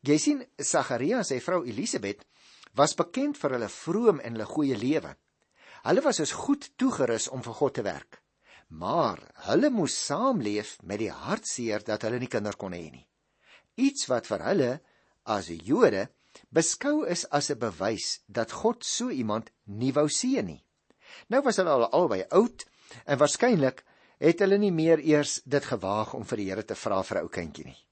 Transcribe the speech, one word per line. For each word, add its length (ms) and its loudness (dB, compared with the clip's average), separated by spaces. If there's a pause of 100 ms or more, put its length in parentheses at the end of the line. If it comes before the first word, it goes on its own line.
Jy 160 4
sien, 220 0 (180)
Sagaria 600 0
en 60 -4
sy 140 -2
vrou 240 -2
Elisabeth 600 -6 (520)
was 200 4
bekend 440 -2
vir 140 -2
hulle 140 -4
vroom 500 2
en 160 -10
hulle 140 -6
goeie 280 0
lewe. 380 -2 (720)
Hulle 200 2
was 160 2
dus 120 -2 (120)
goed 240 -2 (120)
toegerus 520 0
om 120 -8
vir 140 -12
God 180 2
te 80 -4
werk, 340 -10 (500)
maar 520 -2 (260)
hulle 260 4
moes 220 0 (120)
saamleef 760 -2
met 180 -6
die 120 -2
hartseer 720 -6
dat 200 -2
hulle 160 -2
nie 100 -8
kinders 300 -4
kon 120 -8
hê 180 -12
nie. 140 -20 (680)
Iets 340 0
wat 200 0
vir 160 -2
hulle 260 2 (540)
as 240 -4
Jode 600 2 (420)
beskou 540 0
is 260 -4
as 200 0
'n 80 -4
bewys 680 -4
dat 240 -4
God 320 -2
so 260 -4
iemand 420 -4 (140)
nie 260 -2
wou 180 4
seën 360 0
nie. 180 -12 (680)
Nou 120 4
was 160 2
hulle 120 2
al 220 4
albei 380 4
oud 360 4 (400)
en 120 2
waarskynlik 680 4 (360)
het 200 4
hulle 180 4
nie 140 2
meer 280 6
eers 460 2
dit 200 0
gewaag 480 -2
om 120 -8
vir 120 -4
die 120 -4
Here 140 -4
te 120 -8
vra 280 0
vir 140 -4
'n 60 0
ou 60 -8
kindjie 360 -8
nie. 260 -20